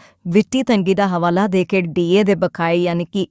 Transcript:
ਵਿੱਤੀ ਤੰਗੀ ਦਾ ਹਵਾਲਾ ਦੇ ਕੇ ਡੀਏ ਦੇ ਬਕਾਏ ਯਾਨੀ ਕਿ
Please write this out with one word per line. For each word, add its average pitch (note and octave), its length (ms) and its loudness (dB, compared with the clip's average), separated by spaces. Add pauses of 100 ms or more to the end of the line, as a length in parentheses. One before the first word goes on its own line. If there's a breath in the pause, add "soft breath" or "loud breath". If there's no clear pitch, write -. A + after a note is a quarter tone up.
(260 soft breath)
ਵਿੱਤੀ G#3 360 0
ਤੰਗੀ G3 320 0
ਦਾ G3 140 0
ਹਵਾਲਾ F3 400 0
ਦੇ F#3 160 0
ਕੇ F#3+ 180 0
ਡੀਏ F3 420 0
ਦੇ G3 120 2
ਬਕਾਏ E3+ 400 -2
ਯਾਨੀ F3 300 -2
ਕਿ F#3+ 240 -4